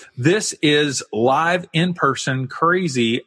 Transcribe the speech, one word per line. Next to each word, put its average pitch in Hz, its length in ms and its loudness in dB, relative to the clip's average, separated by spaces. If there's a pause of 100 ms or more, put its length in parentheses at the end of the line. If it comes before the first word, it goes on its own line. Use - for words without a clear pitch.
(180)
this 170 440 0
is 147 500 2
live 156 600 0
in 170 200 0
person, 131 540 -2
crazy. 135 800 0